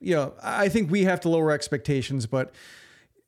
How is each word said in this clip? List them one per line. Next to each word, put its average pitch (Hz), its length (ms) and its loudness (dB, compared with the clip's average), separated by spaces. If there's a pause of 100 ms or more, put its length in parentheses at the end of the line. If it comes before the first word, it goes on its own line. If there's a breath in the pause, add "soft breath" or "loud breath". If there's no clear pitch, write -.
you 180 120 0
know, 143 200 0 (100)
I 185 240 0
think 196 240 0
we 196 140 2
have 180 160 0
to 170 80 0
lower 160 220 2
expectations, 139 720 -2
but 131 280 -4 (760 loud breath)